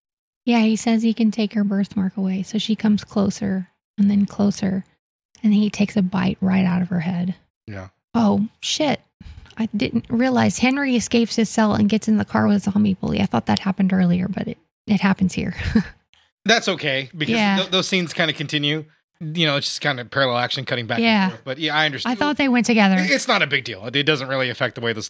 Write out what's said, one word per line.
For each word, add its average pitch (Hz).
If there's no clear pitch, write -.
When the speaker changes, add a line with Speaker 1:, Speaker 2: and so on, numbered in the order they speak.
Speaker 1:
Yeah, 240
he 220
says 226
he 226
can 220
take 208
her 208
birthmark 196
away. 190
So -
she 214
comes 214
closer 196
and 202
then 202
closer, 196
and 208
he 208
takes -
a 202
bite 185
right 190
out 180
of 175
her 180
head. 175
Speaker 2:
Yeah. 95
Speaker 1:
Oh, 208
shit. -
I 220
didn't 226
realize 233
Henry 262
escapes 233
his 220
cell 214
and 208
gets 214
in 214
the 202
car 220
with 208
a 196
zombie 202
bully. 208
I 202
thought -
that 214
happened 190
earlier, 180
but -
it, -
it 208
happens 190
here. 180
<laughs> -
Speaker 2:
That's 220
okay, 139
because 151
Speaker 1:
Yeah. 202
Speaker 2:
th-, 185
those 185
scenes 180
kinda 160
continue. 151
You 160
know, 143
it's 139
just -
kinda 135
parallel 127
action 120
cutting 120
back 117
Speaker 1:
Yeah. 220
Speaker 2:
and 185
forth. -
But 131
yeah, 151
I 156
understand. 143
Speaker 1:
I 254
thought 294
they 277
went 247
together. 202
Speaker 2:
It, 185
it's 262
not 202
a 151
big 135
deal. 101
It 139
doesn't 139
really 131
affect 120
the 120
way 117
the, 104